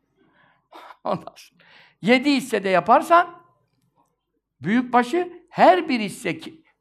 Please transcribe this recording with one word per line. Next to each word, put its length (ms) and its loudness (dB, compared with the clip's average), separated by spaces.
<laughs> 720 -20
Ondan 320 -8
sonra 280 -20
yedi 300 2
hissede 380 -4
yaparsan 720 2
büyük 320 -2
başı 560 -2
her 400 4
bir 100 -2
hisse 380 -8
ki-, 260 -20